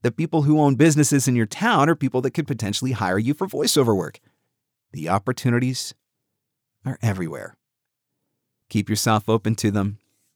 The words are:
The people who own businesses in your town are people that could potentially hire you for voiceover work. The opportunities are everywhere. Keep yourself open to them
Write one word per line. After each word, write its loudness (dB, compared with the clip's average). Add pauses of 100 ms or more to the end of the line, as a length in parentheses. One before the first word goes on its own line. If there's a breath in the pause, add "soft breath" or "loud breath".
The 2
people -2
who 4
own 4
businesses 4
in 2
your 2
town 2
are 2
people -2
that -4
could -2
potentially -4
hire 0
you 0
for -4
voiceover 2
work. -6 (760)
The -8
opportunities -2 (880)
are -8
everywhere. -6 (1120)
Keep -2
yourself 0
open 0
to -2
them -2 (380)